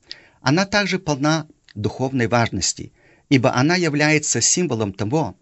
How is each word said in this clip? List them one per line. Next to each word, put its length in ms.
Она 260
также 320
полна 480
духовной 540
важности, 680
ибо 260
она 200
является 640
символом 540
того, 480